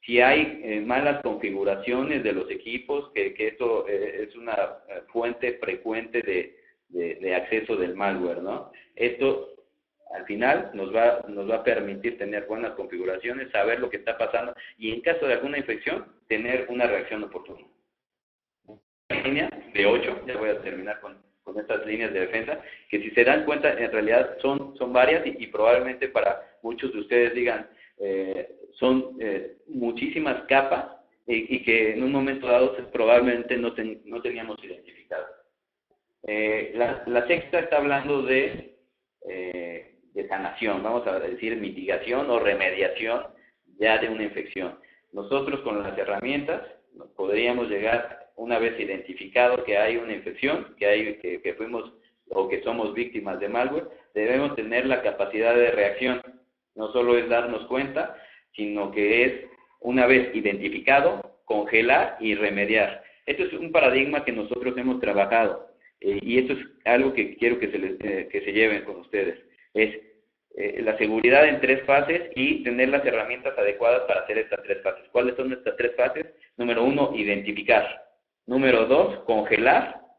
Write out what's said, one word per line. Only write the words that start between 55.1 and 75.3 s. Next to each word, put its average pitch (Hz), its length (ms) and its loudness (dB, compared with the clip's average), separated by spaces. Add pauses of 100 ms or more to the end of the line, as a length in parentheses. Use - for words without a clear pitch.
de 120 180 6
reacción. 117 500 0 (520)
No 107 180 -6
solo 120 260 6
es 117 100 0
darnos 117 380 0
cuenta, 139 500 -4 (380)
sino 104 360 -4
que 107 340 4
es, 131 80 2 (480)
una 123 260 2
vez 127 280 6
identificado, 104 1120 2
congelar 113 760 2
y 110 140 0
remediar. 101 720 0 (220)
Esto 160 180 -2
es - 80 -4
un 165 200 -8
paradigma 139 520 4
que 123 80 -2
nosotros 123 440 -4
hemos 127 240 0
trabajado, 101 680 2 (320)
eh, 98 220 0
y 120 160 2
esto 127 160 2
es 135 60 -8 (240)
algo 131 280 4
que - 240 -2
quiero 120 220 2
que 104 120 -4
se 101 80 -4
les, 95 220 -6
eh, 95 300 -4
que 101 100 -4
se 98 120 -6
lleven 104 320 2
con 90 160 -12
ustedes. 95 380 -4 (360)
Es, 107 220 2 (600)
eh, 101 260 -4
la 107 160 0
seguridad 113 480 6
en 143 140 2
tres 135 240 2
fases 147 500 2
y 139 280 -2
tener 123 260 0
las 143 160 2
herramientas 113 520 -2
adecuadas 117 460 2
para 92 200 0
hacer 107 160 -2
estas - 240 -4
tres 98 200 -4
fases. - 300 -6
¿Cuáles 123 240 2